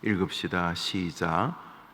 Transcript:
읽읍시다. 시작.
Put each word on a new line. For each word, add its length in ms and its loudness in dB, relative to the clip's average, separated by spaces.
읽읍시다. 720 2
시작. 800 0